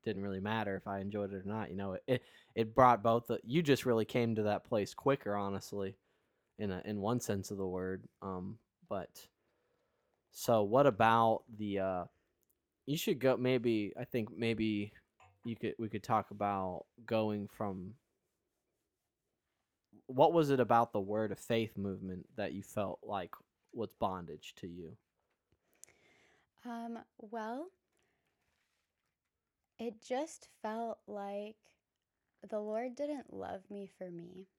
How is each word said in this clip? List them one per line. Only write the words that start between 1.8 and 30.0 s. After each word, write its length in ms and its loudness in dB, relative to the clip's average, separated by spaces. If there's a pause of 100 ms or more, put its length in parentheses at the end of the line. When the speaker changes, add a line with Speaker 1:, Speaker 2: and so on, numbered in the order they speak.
Speaker 1:
it, 140 -8
it, 140 0 (340)
it 180 -2
brought 300 8
both 240 4
the, 160 -2
you 180 2
just 240 6
really 180 4
came 300 2
to 100 0
that 200 0
place 300 0
quicker, 420 0
honestly, 600 -4 (640)
in 140 -2
a, 120 -4
in 160 -4
one 200 0
sense 320 -4
of 60 -6
the 100 -2
word. 400 -6 (120)
Um, 380 -8 (300)
but 380 -8 (1040)
so 320 4
what 220 6
about 580 6 (120)
the, 220 -4
uh, 260 -2 (840)
you 100 -2
should 240 -2
go, 160 4
maybe, 600 2
I 60 -6
think 320 -4
maybe 560 0 (520)
you 120 -6
could, 220 -4
we 100 -6
could 140 -6
talk 300 0
about 540 -2 (200)
going 420 0
from, 460 -6 (2000)
what 260 8
was 180 6
it 100 6
about 320 6
the 80 0
Word 320 0
of 60 -6
Faith 400 0
movement 480 -6 (100)
that 160 -4
you 100 -8
felt 420 -4
like 300 -6 (380)
was 200 -6
bondage 640 -6
to 100 -14
you? 300 -12 (1700)
Speaker 2:
Um, 340 -10 (200)
well, 500 -8 (2000)
it 220 -8